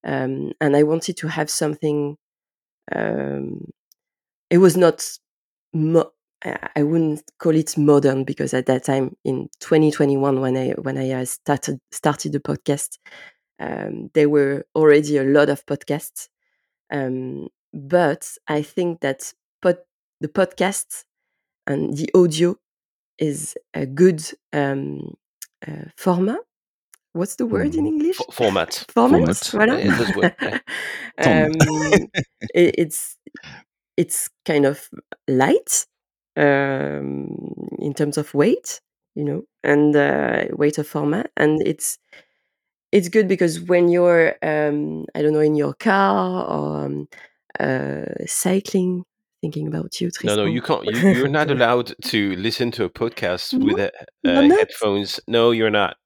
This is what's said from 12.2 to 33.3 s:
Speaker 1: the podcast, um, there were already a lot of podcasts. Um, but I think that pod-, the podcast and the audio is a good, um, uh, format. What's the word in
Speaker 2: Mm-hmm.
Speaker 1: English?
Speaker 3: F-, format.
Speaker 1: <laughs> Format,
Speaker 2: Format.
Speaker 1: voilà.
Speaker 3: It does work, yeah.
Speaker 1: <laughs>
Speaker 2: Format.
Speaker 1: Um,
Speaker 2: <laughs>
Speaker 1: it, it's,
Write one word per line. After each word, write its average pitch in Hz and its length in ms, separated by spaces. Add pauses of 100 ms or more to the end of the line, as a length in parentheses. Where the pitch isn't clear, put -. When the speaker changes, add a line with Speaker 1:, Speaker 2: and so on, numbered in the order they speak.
Speaker 1:
the 143 80
podcast, - 580 (600)
um, - 540
there 147 140
were 139 460
already 151 420
a 135 80
lot 143 240
of 143 160
podcasts. - 640 (640)
Um, 131 560 (240)
but 151 580 (180)
I 151 140
think 175 380
that - 320 (300)
pod-, 180 160 (420)
the 151 80
podcast - 760 (640)
and 143 300
the 156 180
audio 175 420 (640)
is 151 380 (160)
a 147 140
good, 156 360 (300)
um, 139 600 (520)
uh, 156 200 (100)
format. 190 440 (720)
What's 175 220
the 247 100
word 294 280
in 311 100
Speaker 2:
Mm-hmm. - 20
Speaker 1:
English? 311 340
Speaker 3:
F-, - 140
format. 98 540
Speaker 1:
<laughs> - 20
Format, 233 460
Speaker 2:
Format. - 0
Speaker 1:
voilà. 220 480
Speaker 3:
It 202 120
does - 200
work, - 260
yeah. - 160 (300)
Speaker 1:
<laughs> - 340
Speaker 2:
Format. 156 300 (500)
Speaker 1:
Um, - 60 (220)
Speaker 2:
<laughs> - 240
Speaker 1:
it, 175 220
it's, - 400 (800)